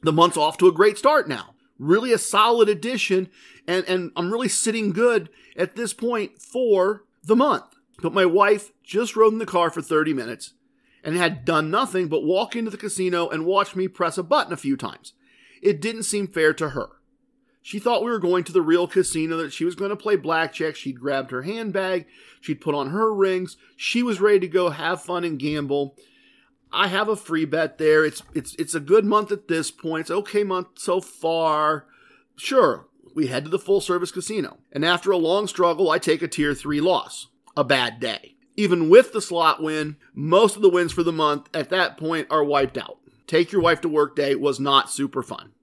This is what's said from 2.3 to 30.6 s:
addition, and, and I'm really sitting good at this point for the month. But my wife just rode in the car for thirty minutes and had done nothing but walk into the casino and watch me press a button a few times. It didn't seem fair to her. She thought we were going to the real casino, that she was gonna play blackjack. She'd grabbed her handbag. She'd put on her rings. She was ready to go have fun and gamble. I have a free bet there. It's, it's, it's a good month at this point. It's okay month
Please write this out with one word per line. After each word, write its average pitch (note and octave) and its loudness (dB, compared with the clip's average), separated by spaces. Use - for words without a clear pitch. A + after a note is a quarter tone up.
addition, F#3+ -2
and, F3+ -2
and F3+ -4
I'm F3 -4
really A#3 -2
sitting G#3+ -2
good A3 2
at F3+ -4
this A#3 -6
point A#3 -4
for G#3 0
the G#3 4
month. B3+ 2
But E3 -4
my F#3+ 4
wife G3+ 4
just G#3+ -4
rode A3 6
in A3 -6
the A3+ -6
car E3+ 0
for D#3+ -8
thirty D#3 0
minutes A#2 -10
and D#3+ -4
had E3 -2
done D#3 0
nothing F#3 -2
but D#3+ -2
walk F#3 -2
into A3+ -6
the G3 -14
casino F#3 -2
and D#3+ -4
watch G3 0
me F#3 -2
press F3 -4
a F#3 -6
button G3+ 0
a C#3 -6
few C#3 -2
times. - -12
It F3+ 2
didn't A3+ -6
seem G3+ -4
fair D#3 2
to D#3 -4
her. D#3 -8
She - -10
thought G#3+ 0
we A#3+ -2
were A3+ -2
going F3+ 0
to E3+ -12
the F3+ 2
real F3 2
casino, E3 -2
that D3+ -6
she - -6
was F3 -2
gonna G3 -6
play G#3 -2
blackjack. D#3+ -4
She'd C3 -12
grabbed C3+ -4
her B2+ -6
handbag. F#3+ -4
She'd D3 -8
put D3+ -4
on C#3 -4
her A3 0
rings. F#3 0
She - -2
was A3 -2
ready G3+ 6
to F3+ -6
go F3 2
have E3 -4
fun F3 -4
and D#3+ -4
gamble. C#3+ -4
I F#3+ 0
have G3+ -2
a G#3+ 0
free E3 -4
bet D#3 -4
there. D#3 4
It's, D3+ -6
it's, - -8
it's D#3 -6
a D#3+ -4
good F#3+ 4
month G#3 0
at G3+ -10
this D#3+ -2
point. D#3+ -6
It's - -10
okay G#3 -2
month F#3 -4